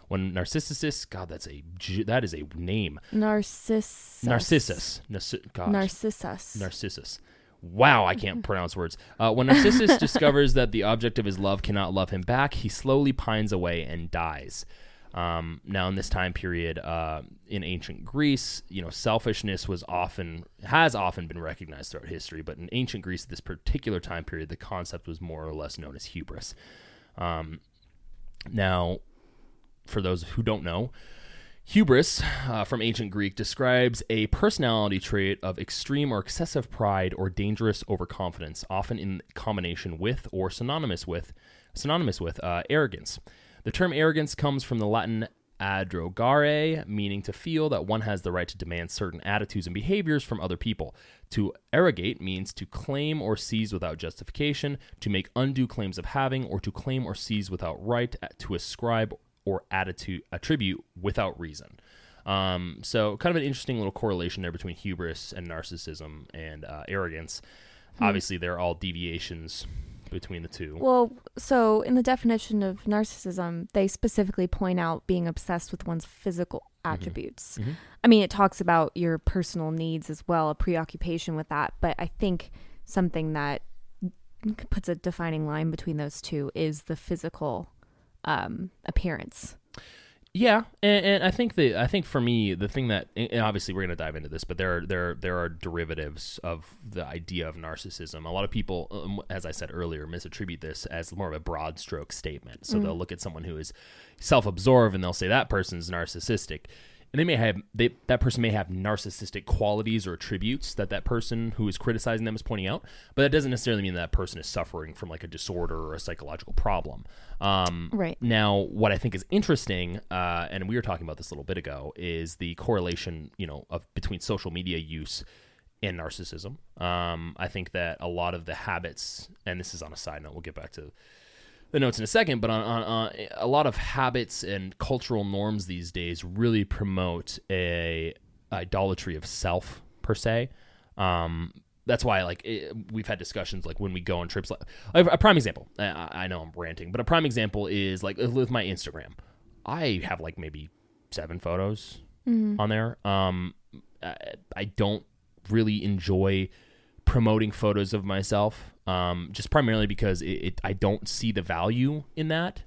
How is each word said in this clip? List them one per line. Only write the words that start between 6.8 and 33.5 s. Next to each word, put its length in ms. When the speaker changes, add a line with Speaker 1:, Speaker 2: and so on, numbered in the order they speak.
Speaker 1:
Wow, 440
I 100
can't 280
pronounce 320
words. 220
Uh, 140
when 140
Narcissus 500
<laughs> 20
discovers 540
that 180
the 120
object 340
of 80
his 140
love 240
cannot 300
love 180
him 100
back, 320
he 160
slowly 420
pines 400
away 320
and 280
dies. 540
Um, 500
now, 220
in 80
this 140
time 240
period, 440
uh, 460
in 160
ancient 420
Greece, 640
you 140
know, 80
selfishness 760
was 200
often, 560
has 280
often 320
been 160
recognized 500
throughout 160
history, 360
but 160
in 140
ancient 300
Greece, 200
at 60
this 100
particular 600
time 240
period, 260
the 60
concept 520
was 120
more 280
or 60
less 260
known 160
as 100
hubris. 480
Um, 440
now, 480
for 140
those 220
who 200
don't 200
know, 280
hubris, 580
uh, 180
from 160
ancient 280
Greek, 260
describes 760